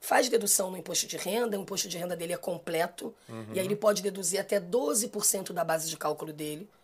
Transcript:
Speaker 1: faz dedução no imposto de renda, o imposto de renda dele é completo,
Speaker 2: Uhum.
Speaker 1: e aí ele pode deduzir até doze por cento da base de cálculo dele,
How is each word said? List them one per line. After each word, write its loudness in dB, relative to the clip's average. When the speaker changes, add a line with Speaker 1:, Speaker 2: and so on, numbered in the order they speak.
Speaker 1:
faz 4
dedução 4
no -8
imposto -2
de -8
renda, 0
o -2
imposto -2
de -4
renda -2
dele -4
é -2
completo, -2
Speaker 2:
Uhum. -8
Speaker 1:
e 0
aí 0
ele 0
pode 4
deduzir -2
até 2
doze 2
por -4
cento 2
da 0
base 2
de -4
cálculo -2
dele, -8